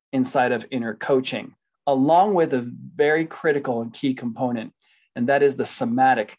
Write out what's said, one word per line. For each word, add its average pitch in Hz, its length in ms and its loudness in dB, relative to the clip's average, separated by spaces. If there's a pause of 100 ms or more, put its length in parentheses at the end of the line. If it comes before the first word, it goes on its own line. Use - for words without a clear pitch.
(120)
inside 127 420 2
of 113 180 -4
inner 117 240 -6 (140)
coaching, 131 360 -2 (500)
along 165 380 4
with 165 200 2
a 123 180 -4 (340)
very 160 200 2 (140)
critical 143 420 0
and 117 180 -8
key 135 140 0 (120)
component, 120 440 -4 (460)
and 120 140 -2
that 143 140 2
is 139 120 4
the 127 160 -4 (100)
somatic 123 580 2